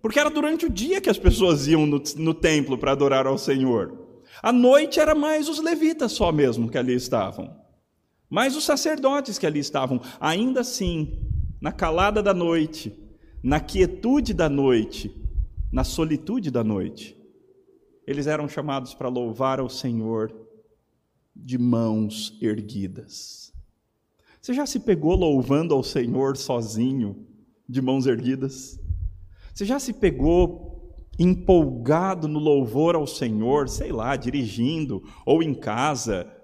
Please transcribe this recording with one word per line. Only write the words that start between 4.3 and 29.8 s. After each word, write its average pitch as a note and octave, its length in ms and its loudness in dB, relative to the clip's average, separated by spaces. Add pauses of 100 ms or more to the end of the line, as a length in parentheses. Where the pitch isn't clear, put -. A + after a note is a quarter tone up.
À A#3 80 2
noite C4 480 6
era D#4 160 4
mais D4+ 320 0
os D#4 120 -6
levitas D#4+ 520 0
só E3+ 220 0
mesmo A#2+ 360 2
que - 80 -4
ali B2+ 160 0
estavam, A2+ 680 -4 (720)
mais B3+ 220 0
os D4+ 80 -4
sacerdotes C#4 760 0
que - 80 -4
ali D3+ 140 0
estavam. C3 400 -2 (180)
Ainda A#3+ 440 0
assim, E3+ 580 -4 (400)
na D3 100 -4
calada F#3+ 540 0
da G3 100 4
noite, E3 640 -2 (460)
na C#3 160 2
quietude G#3+ 760 2
da E3 140 2
noite, C3 640 2 (560)
na C3 140 0
solitude D#3+ 640 -2
da A#2 140 0
noite, F#2+ 540 -4 (920)
eles C#3+ 200 -4
eram D3+ 200 -2
chamados C#3 460 -6
para B2+ 160 -6
louvar B2 500 -2
ao B2+ 80 -4
Senhor A2+ 680 -4 (1040)
de B2+ 220 -8
mãos A2+ 840 -2
erguidas. G2+ 1120 -8 (880)
Você B3 120 -4
já C#4+ 120 0
se C#4 140 -4
pegou E3 340 2
louvando D3+ 600 2
ao C3 100 2
Senhor B2+ 540 0
sozinho, A#2 880 -2 (400)
de B2+ 140 -2
mãos C3 260 2
erguidas? C3 720 -2 (760)
Você G3+ 120 -6
já B3+ 120 0
se C4+ 140 -6